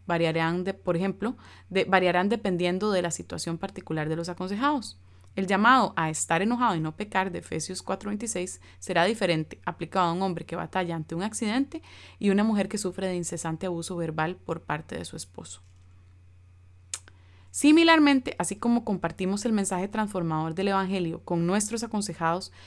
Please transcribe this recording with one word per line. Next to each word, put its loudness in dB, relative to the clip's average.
variarán 2
de, -2
por -2
ejemplo, -2
de, 2
variarán 4
dependiendo 0
de 2
la -2
situación -6
particular -6
de -2
los -6
aconsejados. -2
El -2
llamado 6
a 0
estar 0
enojado 2
y 0
no -4
pecar -2
de -8
Efesios -6
cuatro -6
veintiséis -6
será 2
diferente 0
aplicado -2
a 0
un -2
hombre -2
que -8
batalla -4
ante -6
un -4
accidente -2
y 2
una 4
mujer 2
que -4
sufre -4
de -2
incesante -6
abuso -6
verbal -4
por -8
parte -8
de -8
su -12
esposo. -16
Similarmente, 6
así -4
como 2
compartimos -2
el 2
mensaje 0
transformador -2
del 0
Evangelio 0
con 0
nuestros 0
aconsejados, -2